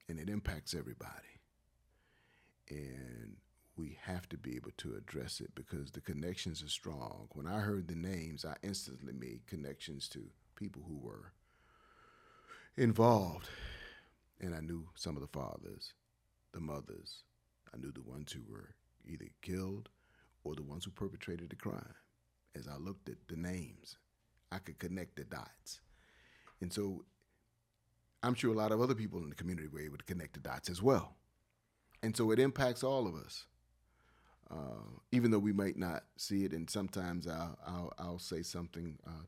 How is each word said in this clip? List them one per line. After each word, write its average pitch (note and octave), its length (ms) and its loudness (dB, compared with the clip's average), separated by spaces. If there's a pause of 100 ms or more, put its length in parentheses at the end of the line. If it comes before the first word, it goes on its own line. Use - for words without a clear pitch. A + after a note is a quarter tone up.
and E2 100 -2
it E2+ 120 -2
impacts F#2+ 420 0
everybody. - 720 -8 (1300)
And B1+ 640 -8 (400)
we D#2 280 -6
have F2+ 260 -4
to D#2+ 80 -6
be B1 180 -4
able - 220 -8
to A#1+ 160 -6
address B1 460 -6
it - 140 -8
because C#2+ 360 -6
the C#2+ 100 -8
connections D#2+ 640 -2
are D2+ 60 -8
strong. A#1 640 -6
When D2 140 -6
I G2 140 0
heard G2+ 280 2
the E2+ 60 -2
names, E2 520 -2
I D#2 160 -6
instantly C2+ 500 -6
made B1 340 -8
connections C#2+ 640 -6
to G1+ 220 -8 (240)
people F#2+ 340 -6
who D#2 80 -6
were A#1+ 360 -10 (1500)
involved. G#2+ 720 8 (880)
And F2 140 -2
I D#2+ 60 -4
knew E2 340 -4
some E2 200 -4
of C#2+ 60 -4
the C#2+ 80 -6
fathers, G1+ 640 -6 (600)
the F2+ 80 -6
mothers. C#2+ 640 -6 (500)
I - 20 -10
knew C2+ 160 -6
the - 80 -10
ones C2+ 320 -8
who A1 180 -10
were G1+ 240 -14 (320)
either - 200 -8 (160)
killed F#2+ 480 -4 (520)
or D#2 120 -4
the D2 80 -6
ones C#2+ 240 -6
who F#2+ 40 -6
perpetrated F2+ 600 -4
the - 60 -8
crime. - 400 -6 (600)
As C2 100 -8
I C#2+ 120 -8
looked F2+ 320 -8
at - 180 -12
the E2 80 -6
names, F2 640 -6 (520)
I F2+ 60 -4
could E2 220 -8
connect F2+ 380 -4
the C#2+ 80 -6
dots. - 560 -10 (800)
And F2+ 120 -4
so G2 320 -2 (1160)
I'm B2 120 6
sure A#2+ 180 4
a G#2+ 40 6
lot G#2+ 160 6
of A2 80 6
other B2+ 140 8
people G#2 280 0
in D2+ 60 -4
the C#2+ 60 -8
community E2+ 340 -2
were D2 120 -8
able D2 180 -6
to - 60 -12
connect E2+ 300 -4
the C#2+ 60 -12
dots C2+ 280 -6
as F2 140 -2
well. A#2+ 340 6 (840)
And A2+ 140 2
so A2+ 140 8
it A2 80 10
impacts C3 440 6
all C3 240 4
of F2 80 -2
us. - 320 -10 (1040)
Uh, A#1+ 480 -8 (140)
even A#2+ 180 10
though A2 80 10
we G#2 140 6
might G2 240 4
not F2 280 0 (120)
see G2 280 2
it, F#2 80 2
and E2 180 -2
sometimes F2+ 560 -2
I'll, E2 400 -4
I'll, F2 320 -4
I'll F2 200 -4
say E2+ 240 -2
something, E2+ 640 -4
uh, D#2+ 220 -8